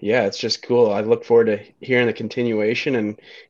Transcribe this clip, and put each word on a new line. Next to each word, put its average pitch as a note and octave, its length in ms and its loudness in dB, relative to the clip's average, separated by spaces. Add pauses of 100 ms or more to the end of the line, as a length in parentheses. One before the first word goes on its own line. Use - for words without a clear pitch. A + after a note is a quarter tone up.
yeah, A2 260 0
it's G2 140 -4
just - 240 -6
cool. A#2+ 260 4
I G2+ 120 0
look A2+ 220 0
forward A#2 240 4
to G#2 120 0 (220)
hearing B2 260 0
the A2 60 -2
continuation, A#2 840 -2
and G#2+ 240 -4 (300)